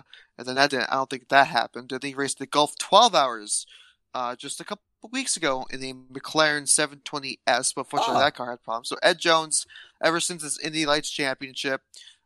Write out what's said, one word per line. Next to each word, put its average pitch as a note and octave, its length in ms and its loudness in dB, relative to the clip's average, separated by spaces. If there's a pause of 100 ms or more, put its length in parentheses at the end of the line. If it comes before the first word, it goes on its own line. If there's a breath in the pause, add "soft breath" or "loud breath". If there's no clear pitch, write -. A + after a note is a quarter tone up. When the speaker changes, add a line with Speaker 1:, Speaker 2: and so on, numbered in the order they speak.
(380 soft breath)
Speaker 1:
and B2 100 -10
then B2+ 80 -4
that C#3+ 140 6
didn't, B2+ 200 -2
I - 60 0
don't C3+ 140 0
think C3 180 -10
that C#3 200 6
happened. B2 440 -4
And C3 100 -8
he C#3+ 120 -8
raced C3+ 260 -4
the C#3 60 -8
Gulf D3+ 320 2
twelve G#3 360 6
Hours, A#2 540 0 (460 soft breath)
uh, B2 220 -4
just - 260 -12
a - 20 -14
couple - 200 -12 (280)
weeks B3+ 260 -4
ago C3+ 320 -2
in C3+ 100 -10
the C3 140 -10
McLaren C#3+ 720 -2
seven C#3+ 360 0
twenty C3+ 420 -10
S, B2+ 280 2
but C#3 160 -8
fortunately C#3+ 280 0
Speaker 2:
Ah. C3 80 4
Speaker 1:
that D3+ 100 0
car B2 140 -10
had B2 140 -10
problems. A#2 260 -8
So - 140 -6
Ed E3 160 4
Jones, D#3+ 480 2 (360 loud breath)
ever E3 160 4
since E3+ 220 -4
his C#3+ 180 -8
Indy D#3+ 260 -2
Lights D3 240 0
Championship, C3+ 720 -4 (440 loud breath)